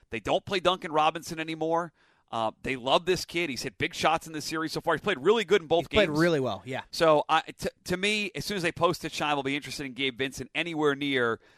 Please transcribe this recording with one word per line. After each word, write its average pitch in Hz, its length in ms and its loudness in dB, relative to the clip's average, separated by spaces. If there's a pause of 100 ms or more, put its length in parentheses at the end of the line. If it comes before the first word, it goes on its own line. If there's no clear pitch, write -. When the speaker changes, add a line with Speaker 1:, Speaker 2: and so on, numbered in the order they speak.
(100)
Speaker 1:
They 113 100 -6
don't 139 240 0
play 202 160 -4
Duncan 180 320 0
Robinson 160 480 0
anymore. 160 520 -2 (380)
Uh, 113 200 0 (120)
they 131 140 -4
love 139 300 2
this 180 180 0
kid. 170 260 -4
He's 120 120 -8
hit 135 160 -10
big 160 160 -4
shots 160 320 0
in 165 60 -16
this 151 120 -10
series 160 280 -6
so 160 80 -6
far. 165 140 0
He's 147 60 -2
played 185 180 -2
really 202 260 4
good 180 180 2
in 156 60 -10
both 165 140 4
Speaker 2:
He's - 60 -14
played 190 200 4
Speaker 1:
games. 147 100 0
Speaker 2:
really 165 220 4
well, 104 240 -4
yeah. 127 260 -6
Speaker 1:
So, 156 380 4
I, 156 140 2 (160)
t-, 190 100 -6 (160)
to 180 120 -4
me, 208 380 0
as 147 100 -8
soon 208 120 -4
as 180 80 -2
they 170 80 0
post 170 320 0
it, 156 80 -8
Shime 151 240 -2
will 139 80 0
be 139 120 -2
interested 139 300 -8
in 131 60 -10
Gabe 127 260 -4
Vincent 131 360 -6
anywhere 151 420 0
near 131 420 0 (200)